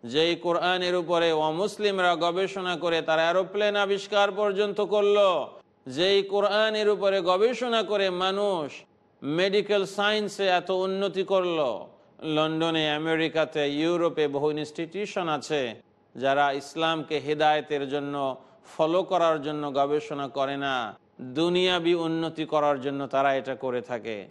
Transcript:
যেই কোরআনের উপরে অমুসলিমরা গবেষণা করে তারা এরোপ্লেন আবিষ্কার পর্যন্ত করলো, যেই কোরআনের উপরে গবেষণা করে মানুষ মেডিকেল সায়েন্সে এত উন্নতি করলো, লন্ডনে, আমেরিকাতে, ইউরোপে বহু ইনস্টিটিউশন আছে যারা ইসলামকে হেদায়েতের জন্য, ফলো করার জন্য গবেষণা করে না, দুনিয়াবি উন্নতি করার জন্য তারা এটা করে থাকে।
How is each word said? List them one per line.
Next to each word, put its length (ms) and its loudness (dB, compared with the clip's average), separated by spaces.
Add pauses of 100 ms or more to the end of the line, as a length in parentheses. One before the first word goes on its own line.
যেই 300 2
কোরআনের 600 0
উপরে 360 2
অমুসলিমরা 840 0
গবেষণা 640 -2
করে 240 0
তারা 280 2
এরোপ্লেন 460 0
আবিষ্কার 560 2
পর্যন্ত 500 0
করলো, 800 2 (260)
যেই 360 2
কোরআনের 680 0
উপরে 320 2
গবেষণা 600 2
করে 260 0
মানুষ 640 -2 (520)
মেডিকেল 600 0
সায়েন্সে 640 -2
এত 240 2
উন্নতি 520 -2
করলো, 640 0 (360)
লন্ডনে, 680 0
আমেরিকাতে, 800 0
ইউরোপে 580 0
বহু 240 0
ইনস্টিটিউশন 800 -6
আছে 460 -2 (400)
যারা 360 2
ইসলামকে 680 -2
হেদায়েতের 680 0
জন্য, 460 -4 (420)
ফলো 260 2
করার 380 2
জন্য 340 -6
গবেষণা 520 0
করে 300 -2
না, 400 -4 (240)
দুনিয়াবি 760 2
উন্নতি 500 -2
করার 360 2
জন্য 260 -4
তারা 260 2
এটা 220 -2
করে 260 -4
থাকে। 500 -8